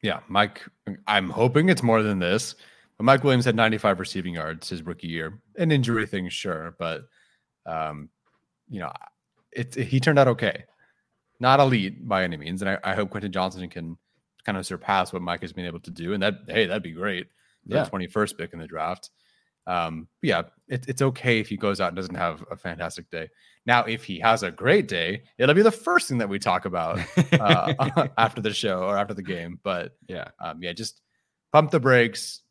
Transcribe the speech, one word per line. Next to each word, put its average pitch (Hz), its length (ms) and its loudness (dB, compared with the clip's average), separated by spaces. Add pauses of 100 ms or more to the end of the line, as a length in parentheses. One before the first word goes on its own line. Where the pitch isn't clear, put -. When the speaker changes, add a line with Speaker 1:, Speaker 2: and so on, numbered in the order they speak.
Speaker 1:
Yeah, 101 260 -2
Mike, 101 340 0 (440)
I'm 98 240 2
hoping 135 400 4
it's 170 120 4
more 113 200 4
than 104 160 0
this. 92 360 0 (440)
But 110 60 -4
Mike 135 200 6
Williams 127 220 4
had 113 100 2
ninety-five 107 420 2
receiving 90 360 -6
yards 80 340 -8
his 85 140 -8
rookie 82 260 -10
year. 82 320 -8 (160)
An 165 160 2
injury 120 340 2
thing, 95 220 -6
sure. 85 500 -6
But, 82 280 -6 (580)
um, 78 460 -8 (580)
you 110 120 -10
know, 80 120 -8 (600)
it, 123 220 -8
he 131 260 0
turned 143 180 4
out 131 100 8
okay. 113 360 0 (760)
Not 131 200 6
elite 123 460 2
by 98 160 2
any 85 140 -2
means. 85 260 -6
And 95 80 0
I, 98 140 -2
I 95 100 -2
hope 98 160 -2
Quentin 101 220 -6
Johnson 92 360 -4
can 85 280 -12 (480)
kind 101 140 -2
of 92 80 -8
surpass 95 460 0
what 90 100 -6
Mike 87 180 -4
has 85 120 -10
been 90 140 -8
able 85 140 -8
to - 100 -16
do. 87 220 -6
And 101 100 -2
that, 101 120 0 (140)
hey, 110 180 2
that'd 87 160 -2
be 82 100 -10
great. 92 360 -4 (380)
The 107 100 -2
Speaker 2:
Yeah. 151 80 4
Speaker 1:
twenty-first 98 540 -4
pick 85 140 -10
in 82 80 -14
the 78 60 -12
draft. 80 440 -6 (560)
Um, 82 420 -4 (120)
but - 80 -2
yeah, 85 140 2 (260)
it, 127 200 -6
it's 135 140 -2
okay 127 380 0
if 104 80 -6
he 104 80 -6
goes 98 240 -2
out 92 80 0
and 85 80 -6
doesn't 90 200 -8
have 82 340 -4
a 85 60 -10
fantastic 85 540 -10
day. 80 180 -10 (360)
Now, 120 200 4
if 110 200 -6
he 87 160 -8
has 113 220 4
a 95 80 -2
great 143 380 2
day, 90 340 -4 (160)
it'll 135 160 4
be 196 80 6
the 220 80 8
first 330 380 -2
thing 131 100 -2
that 107 100 -2
we 98 120 -4
talk 90 260 0
about, 87 320 -2 (180)
Speaker 2:
<laughs> - 160 4
Speaker 1:
uh, 135 800 2
<laughs> - 60 -6
after 113 240 2
the 104 100 -2
show 95 300 -2
or 98 160 0
after 101 160 -2
the 95 80 -12
game. 87 400 -8
But, 90 340 -4 (120)
Speaker 2:
Yeah. 90 200 -10 (120)
Speaker 1:
um, 82 220 -10
yeah, 87 100 -6
just 110 280 -10 (520)
pump 151 180 6
the 165 100 4
brakes. 120 720 2